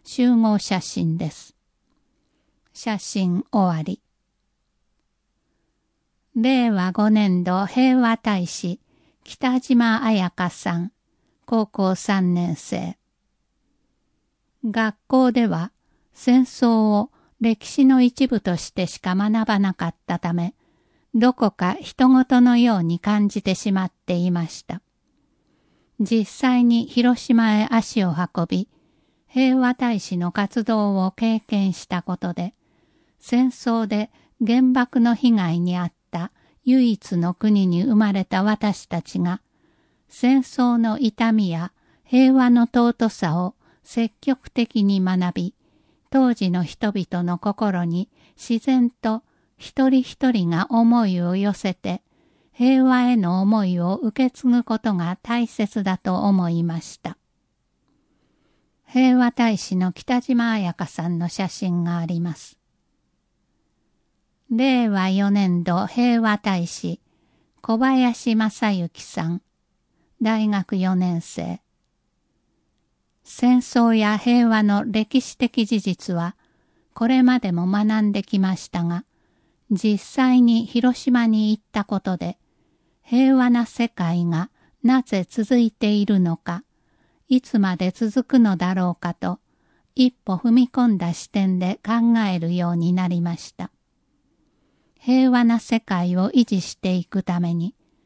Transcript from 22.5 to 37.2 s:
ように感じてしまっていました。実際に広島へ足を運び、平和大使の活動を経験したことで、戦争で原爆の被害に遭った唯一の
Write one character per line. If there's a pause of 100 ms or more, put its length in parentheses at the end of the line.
よ
う
に
感
じ
て
し
ま
っ (140)
て
い
ま
し
た。 (1200)
実
際
に
広
島
へ
足
を
運
び、 (580)
平
和
大
使
の
活
動
を
経
験
し
た
こ
と
で、 (640)
戦
争
で (340)
原
爆
の
被
害
に
遭
っ (180)
た (320)
唯
一
の